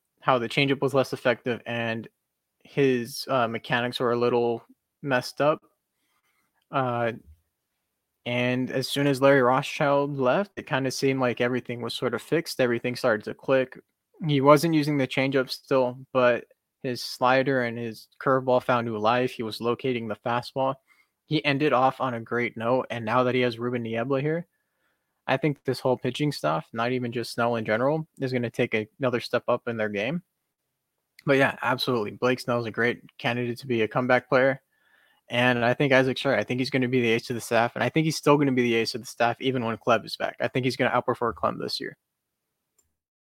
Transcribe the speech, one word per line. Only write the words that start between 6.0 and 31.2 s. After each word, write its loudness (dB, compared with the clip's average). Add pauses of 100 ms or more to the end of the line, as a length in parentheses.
Uh, -2 (1120)
and -2
as -4
soon 0
as 2
Larry 8
Rothschild 2
left, 2
it -12
kinda -2
seemed 0
like 0
everything -4
was -6
sort -2
of -4
fixed. -2
Everything 0
started 0
to -8
click. 0 (480)
He 2
wasn't 6
using 2
the 2
changeup 0
still, -2 (140)
but 2 (360)
his -6
slider 2
and -6
his -10 (100)
curveball 2
found 0
new -4
life. 2
He -8
was -8
locating -2
the -6
fastball. -4 (500)
He -2
ended 2
off 2
on -2
a -8
great -4
note, -2
and -8
now 2
that 0
he 2
has -2
Ruben -4
Niebla -2
here, -4 (800)
I 2
think -2
this -4
whole 0
pitching -2
staff, -4
not -2
even -4
just -6
Snell 0
in -4
general, 0 (120)
is -4
gonna -2
take -2
a-, -2 (100)
another 0
step -4
up -2
in -4
their -2
game. -4 (1040)